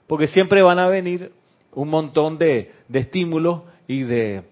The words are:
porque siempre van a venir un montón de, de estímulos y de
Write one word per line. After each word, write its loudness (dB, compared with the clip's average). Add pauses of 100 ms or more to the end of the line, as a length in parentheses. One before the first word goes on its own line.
porque -2
siempre 4
van 6
a 2
venir -4 (400)
un -8
montón -2
de, 0 (160)
de -2
estímulos -2 (240)
y -6
de -4